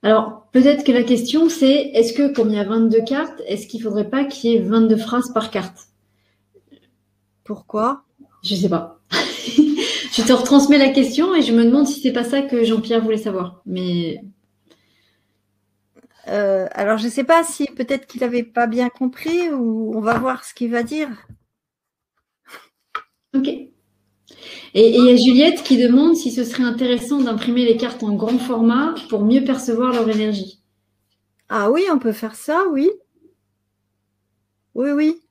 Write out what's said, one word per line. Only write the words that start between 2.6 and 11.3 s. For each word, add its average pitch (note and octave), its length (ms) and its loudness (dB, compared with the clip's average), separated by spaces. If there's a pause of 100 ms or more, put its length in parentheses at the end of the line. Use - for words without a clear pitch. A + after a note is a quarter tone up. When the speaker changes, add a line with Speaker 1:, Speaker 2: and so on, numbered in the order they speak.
Speaker 1:
vingt-deux A3+ 400 2
cartes, C#4+ 420 -6
est-ce G#3 220 -8
qu'il A3+ 160 -12
faudrait G#3 260 -4
pas C#4 160 -2
qu'il B3+ 240 -4
y A#3 60 4
ait G#3+ 40 4
vingt-deux A3 380 2
phrases B3 340 -4
par A3 200 -4
carte ? - 380 -10 (1500)
Speaker 2:
Pourquoi ? G#3+ 600 -6 (400)
Speaker 1:
Je G#3 120 -4
sais F3+ 140 0
pas. - 360 -6
<laughs> - 60 -14
Je C4+ 1120 -2
te B3+ 80 4
retransmets C#4 460 4
la C4+ 100 4
question C#4 460 0